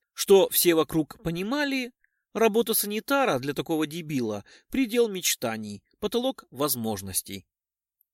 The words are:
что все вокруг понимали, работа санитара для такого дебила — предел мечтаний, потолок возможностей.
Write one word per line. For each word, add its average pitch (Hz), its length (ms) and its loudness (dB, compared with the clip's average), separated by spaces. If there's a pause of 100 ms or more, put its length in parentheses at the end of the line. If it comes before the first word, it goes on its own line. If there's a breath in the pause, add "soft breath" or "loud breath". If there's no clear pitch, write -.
(140)
что 196 360 6
все - 260 4
вокруг 156 480 0
понимали, 247 680 -4 (400)
работа 220 400 2
санитара 208 680 0
для 139 140 -4
такого 156 340 -2
дебила — 143 560 -4 (260 loud breath)
предел 233 380 2
мечтаний, 110 760 -6 (160)
потолок 247 520 -4
возможностей. 104 960 -4 (680)